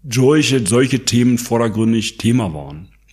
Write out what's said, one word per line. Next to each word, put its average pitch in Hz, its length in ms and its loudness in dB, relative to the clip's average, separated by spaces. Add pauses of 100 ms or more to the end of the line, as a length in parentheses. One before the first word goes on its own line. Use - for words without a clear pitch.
solche, 131 580 2
solche 123 380 0
Themen 120 340 2
vordergründig 113 760 -2
Thema 110 380 0
waren. 73 340 -14 (240)